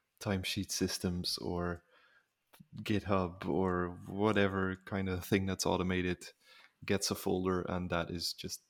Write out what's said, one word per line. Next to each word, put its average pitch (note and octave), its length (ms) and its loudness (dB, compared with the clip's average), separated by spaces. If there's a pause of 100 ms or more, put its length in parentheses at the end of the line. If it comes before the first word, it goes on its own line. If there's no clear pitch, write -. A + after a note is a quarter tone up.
(200)
timesheet F#2+ 520 -2
systems F2+ 680 0
or F2 440 -2 (960)
GitHub F#2+ 680 0
or F2+ 480 2 (100)
whatever G2 800 2
kind F#2+ 240 -2
of F2+ 160 -2
thing F#2+ 220 4
that's F#2+ 180 -2
automated F2+ 540 2 (680)
gets - 260 0
a G2+ 40 -2
folder, F#2 480 0
and F2+ 260 -2
that E2+ 220 0
is E2+ 240 -4
just, - 360 -10